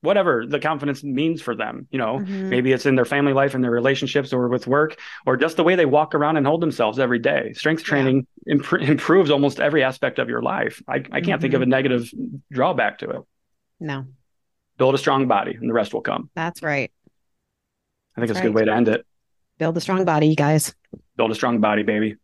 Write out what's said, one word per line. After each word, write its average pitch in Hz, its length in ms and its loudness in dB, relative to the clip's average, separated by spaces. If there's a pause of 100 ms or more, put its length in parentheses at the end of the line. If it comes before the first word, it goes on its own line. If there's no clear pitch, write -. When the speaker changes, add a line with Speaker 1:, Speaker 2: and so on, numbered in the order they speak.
Speaker 1:
whatever 170 440 2
the 143 140 -4
confidence 143 440 -4
means 147 380 -2
for 117 140 -6
them, 117 340 -8
you 135 80 -6
know, 120 220 -2
Speaker 2:
Mm-hmm. 190 300 -6
Speaker 1:
maybe 127 240 0
it's 127 120 -2
in 139 100 4
their 127 100 4
family 143 280 0
life 135 220 2
and 127 80 0
their 123 80 0
relationships 135 600 0
or 123 160 0
with 123 180 -2
work 147 320 0 (260)
or 127 100 2
just 160 220 0
the 165 60 2
way 175 120 4
they 170 120 4
walk 151 260 2
around 156 240 2
and 143 80 2
hold 160 160 2
themselves 123 380 0
every 123 180 2
day. 123 360 0
Strength 160 280 0
Speaker 2:
Yeah. - 60 -10
Speaker 1:
training 135 400 2 (200)
impr-, 143 400 0
improves 147 440 4
almost 139 280 2
every 147 240 2
aspect 131 360 -2
of 120 100 -2
your 120 140 -4
life. - 440 -4
I, 139 240 -4
I 147 100 -2
can't 170 200 -2
think 135 140 0
of 131 60 2
a 131 40 0
Speaker 2:
Mm-hmm. 127 60 2
Speaker 1:
negative 127 400 0 (400)
drawback 127 480 -2
to - 100 -10
it. - 120 -8 (580)
Speaker 2:
No. 139 260 -8 (720)
Speaker 1:
Build 131 160 4
a 139 60 0
strong 135 280 0
body 104 320 0
and 123 80 -6
the 113 60 -2
rest 107 200 0
will 113 80 -4
come. - 340 -6
Speaker 2:
That's 170 260 -6
right. 143 300 -4 (1200)
Speaker 1:
I 117 60 -6
think 120 60 -2
Speaker 2:
That's 110 40 -2
Speaker 1:
it's 95 80 -2
a - 40 -4
good 117 120 2
Speaker 2:
right. 110 60 4
Speaker 1:
way 107 40 4
to 107 100 2
end 117 140 4
it. 113 160 0 (520)
Speaker 2:
Build 160 180 -2
a 165 60 -2
strong 190 240 0
body, 156 220 4
you 156 80 4
guys. 147 400 2 (400)
Speaker 1:
Build 113 160 0
a 110 40 -2
strong 120 260 0
body, 104 220 2
baby. 107 400 -2